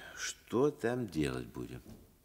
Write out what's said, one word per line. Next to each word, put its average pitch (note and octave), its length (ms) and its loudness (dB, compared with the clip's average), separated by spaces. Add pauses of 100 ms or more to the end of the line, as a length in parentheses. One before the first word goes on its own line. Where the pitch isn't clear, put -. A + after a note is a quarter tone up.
(160)
что - 540 2
там B2 380 0
делать C#2 400 0
будем? A#1+ 340 -8 (440)